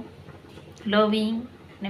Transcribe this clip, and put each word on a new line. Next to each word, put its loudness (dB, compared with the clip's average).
લવિંગ 6
ને -4